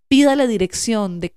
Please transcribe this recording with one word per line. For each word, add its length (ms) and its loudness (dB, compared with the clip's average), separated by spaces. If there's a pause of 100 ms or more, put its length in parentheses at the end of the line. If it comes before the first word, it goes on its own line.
Pídale 400 4
dirección 720 -4
de 160 -10